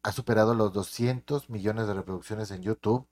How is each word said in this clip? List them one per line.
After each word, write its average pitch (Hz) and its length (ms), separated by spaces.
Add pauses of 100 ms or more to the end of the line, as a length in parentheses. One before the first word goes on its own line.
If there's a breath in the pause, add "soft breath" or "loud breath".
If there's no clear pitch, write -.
ha 104 100
superado 113 420
los 107 180
doscientos 123 760
millones 107 380
de 104 80
reproducciones 95 560
en 92 120
YouTube. 110 500